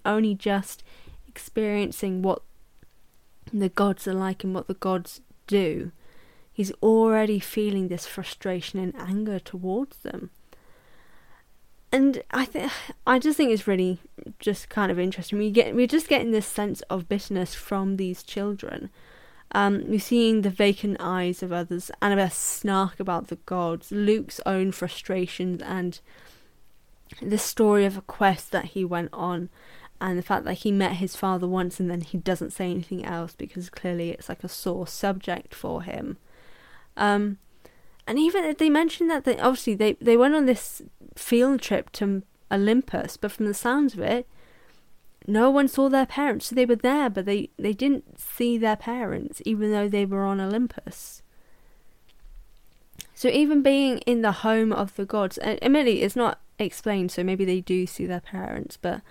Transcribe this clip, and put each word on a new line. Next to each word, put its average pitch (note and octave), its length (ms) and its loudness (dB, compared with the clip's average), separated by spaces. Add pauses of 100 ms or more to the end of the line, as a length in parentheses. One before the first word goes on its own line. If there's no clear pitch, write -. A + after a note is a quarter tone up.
only G#3+ 320 2
just G3 480 -4 (420)
experiencing G#3 960 -4
what F#3 200 0 (1080)
the G3 180 0
gods G3+ 360 0
are F#3+ 80 -4
like F#3+ 300 -4
and F#3+ 100 -2
what F3+ 140 -6
the F#3+ 60 -4
gods F#3 460 -4 (280)
do, E3+ 420 0 (640)
he's G3 180 -4 (100)
already A3 600 4
feeling G3 480 -2
this F3 180 -6
frustration F#3 720 -6
and F#3 180 -4
anger G3 440 -4
towards F#3+ 580 -6
them. - 320 -10 (1600)
And C4+ 400 4
I C4 140 0
th-, - 260 -6 (340)
I B3+ 140 4
just D4 180 2
think C#4 140 4
it's G#3+ 160 0
really F#3 320 2 (400)
just - 300 -4
kind G3 240 0
of F3 60 0
interesting. F#3+ 400 -2
We G#3+ 120 0
get, G#3+ 240 4
we're A#3+ 140 4
just D#4 200 0
getting B3 220 2
this G#3+ 160 2
sense G#3 360 -4
of F3+ 260 -6
bitterness G3 460 -4
from G3 420 -2
these F#3 260 -4
children. - 680 -8 (640)
Um, G3+ 340 2
we're G#3 140 0
seeing A3+ 420 4
the G3 80 2
vacant G3+ 480 2
eyes F3+ 420 -2
of F3+ 120 -6
others, F3 360 -4 (140)
Annabeth's G3 340 2
snark G3 640 -2
about F#3 300 -4
the E3 80 -8 (100)
gods, E3+ 460 -4
Luke's G#3 520 0
own F#3+ 280 0
frustrations, F3+ 880 -4
and F3+ 380 -6 (1200)
the G#3 160 0
story G#3 460 4
of G3 120 0
a F#3+ 60 -10
quest - 480 0
that F3+ 140 -2
he F#3+ 200 -4
went F3 280 -4
on, F3 380 -4 (500)
and F#3 180 -2
the F3+ 40 -4
fact - 240 -2
that F#3 80 -4
he G#3 180 -2
met F#3+ 220 2
his F3+ 200 -4
father F#3 320 -2
once F3+ 320 -2
and F3+ 100 -2
then F3 120 -4
he F3 180 -6
doesn't F3 340 -2
say F3+ 160 -6
anything F3 360 -6
else E3+ 320 -8
because - 340 -12
clearly E3+ 400 -6
it's, - 180 -12
like, - 140 -10
a F3+ 60 -8
sore F#3+ 400 -6
subject - 640 -4
for - 280 -8
him. - 340 -10 (800)
Um, G#3 420 2 (720)
and A#3 100 0
even E4 400 2
they D#4 120 6
mentioned D#4+ 400 2
that D4 120 0
they, - 160 2
obviously B3 380 2
they, G#3+ 240 4
they A#3 160 6
went C4+ 180 8
on D4 120 4
this - 360 0 (320)
field B3 460 2
trip - 320 -2
to G3 320 -2 (260)
Olympus, G3+ 680 2
but G3+ 140 -6
from G#3+ 160 -2
the G#3 80 0
sounds C4 400 0
of F#3 60 -8
it, A#3+ 260 0 (1000)
no A3 220 4
one C#4 200 6
saw C4+ 200 4
their C4 160 4
parents. C#4 440 -2
So A#3 60 -6
they B3+ 120 4
were A#3 100 4
there, C4 320 2
but G3 160 -4
they, G3+ 240 -2 (100)
they G#3 140 -2
didn't C#4 480 0
see A#3+ 380 -2
their A3 180 2
parents, A#3 680 -6
even G#3+ 260 0
though G#3 160 2
they G3+ 160 2
were G3 220 0
on G3 120 0
Olympus. - 840 -4 (1900)
So - 160 2
even D4 320 6
being C#4 380 4
in A#3+ 200 2
the G#3+ 120 2
home A3 380 2
of G3+ 260 -2
the G3 100 -4
gods, G3+ 320 -2
and - 260 -2
admittedly, C4+ 380 6
it's G3 120 0
not A#3+ 260 0 (180)
explained, G3 520 -2
so F3+ 140 -4
maybe F#3+ 220 0
they F#3 160 0
do F3+ 240 0
see - 180 -8
their F3+ 160 -4
parents, - 560 -10
but F3+ 240 -4 (100)